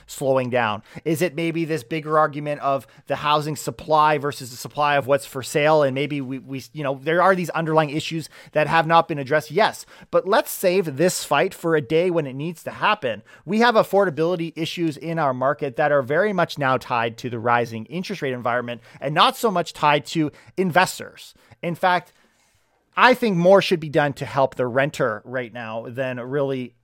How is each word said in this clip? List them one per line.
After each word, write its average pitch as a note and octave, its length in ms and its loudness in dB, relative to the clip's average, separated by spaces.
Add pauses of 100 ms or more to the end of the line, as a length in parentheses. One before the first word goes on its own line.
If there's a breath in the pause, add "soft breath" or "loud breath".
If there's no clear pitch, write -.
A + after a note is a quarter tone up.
slowing C3 420 0
down. A2+ 320 0 (240 loud breath)
Is D#3 160 0
it E3 140 -2
maybe E3 280 -2
this D#3 200 -4
bigger D#3 340 -4
argument D3 440 0
of C3+ 260 -2 (180 soft breath)
the C#3 120 -4
housing D3+ 380 0
supply D3+ 640 2
versus C3+ 320 -6
the B2 80 -16
supply D3 380 -2
of C3+ 100 2
what's C3+ 220 0
for C3 160 -10
sale? D3+ 400 2
And C3+ 100 0
maybe C#3+ 280 -4
we, C3 180 -8
we, C3 240 -12 (100)
you D3+ 80 -10
know, C#3 220 -4
there D#3+ 180 2
are F#3+ 140 6
these F3 160 -2
underlying D#3 400 2
issues D#3 380 -6 (240 loud breath)
that D3+ 140 2
have D#3+ 200 2
not E3 200 4
been D#3 120 -4
addressed, D3 320 0
yes. E3 340 0 (240 loud breath)
But F3 180 0
let's A#3 220 2
save F3+ 460 0
this F3 280 0
fight D#3 300 0
for E3 220 -2
a D3+ 60 2
day D#3+ 280 0
when E3 160 0
it B2+ 80 -10
needs D#3 300 -10
to B2 80 -10
happen. B2 500 -2 (240 loud breath)
We G3+ 140 0
have A#3 160 4
affordability E3+ 800 0
issues D#3+ 420 -4
in E3 220 -6
our C3+ 160 0
market C#3 400 -2
that D3 160 2
are C#3+ 100 4
very E3 320 0
much E3+ 240 -2
now C3 200 2
tied A#2 400 -2
to B2+ 120 -8
the A#2+ 80 -6
rising A2+ 500 0
interest F3 360 -8
rate C3 100 -2
environment A#2+ 480 -4 (180 loud breath)
and C#3 140 -4
not G#3+ 240 4
so A3+ 140 0
much F3 220 -2
tied D3 340 2
to D3+ 240 -2 (240 soft breath)
investors. F3 800 -2 (260 soft breath)
In F3 140 -6
fact, F3+ 380 0 (840)
I A#3+ 140 8
think A3 240 0
more F3+ 240 8
should F3 180 0
be D3+ 100 -10
done D3 240 2
to - 120 -10
help C3+ 300 0
the B2+ 100 -2
renter B2+ 580 0
right B2 300 -8
now A#2 340 -10
than B2+ 320 -6
really C3 540 -2 (100)